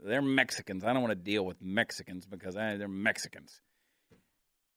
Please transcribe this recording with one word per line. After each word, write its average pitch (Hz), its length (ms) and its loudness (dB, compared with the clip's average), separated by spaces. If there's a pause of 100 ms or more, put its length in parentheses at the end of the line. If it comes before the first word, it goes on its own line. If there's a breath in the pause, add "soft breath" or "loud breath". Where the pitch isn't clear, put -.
they're 117 200 2
Mexicans. 127 640 0
I 113 80 4
don't 131 100 4
wanna 110 140 2
deal 98 300 2
with 90 160 -6
Mexicans 95 640 -2
because, 92 320 -8
eh, 107 180 0
they're 101 140 -4
Mexicans." - 720 -2 (1160)